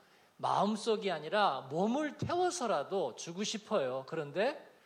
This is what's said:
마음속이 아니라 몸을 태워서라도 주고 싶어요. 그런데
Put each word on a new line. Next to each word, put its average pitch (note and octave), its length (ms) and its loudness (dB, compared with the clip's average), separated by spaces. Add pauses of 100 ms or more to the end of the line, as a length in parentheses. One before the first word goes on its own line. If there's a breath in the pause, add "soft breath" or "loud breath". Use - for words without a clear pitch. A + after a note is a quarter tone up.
(380 loud breath)
마음속이 G3 720 2
아니라 D#3 600 2
몸을 A3+ 460 0
태워서라도 F#3+ 1000 0
주고 F3 280 -6
싶어요. C#3 600 -2
그런데 D#3+ 600 -2 (200 loud breath)